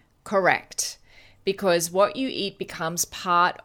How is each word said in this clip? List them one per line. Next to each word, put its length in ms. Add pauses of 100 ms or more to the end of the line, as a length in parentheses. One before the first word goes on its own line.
(220)
correct, 760 (460)
because 460
what 240
you 160
eat 260
becomes 500
part 580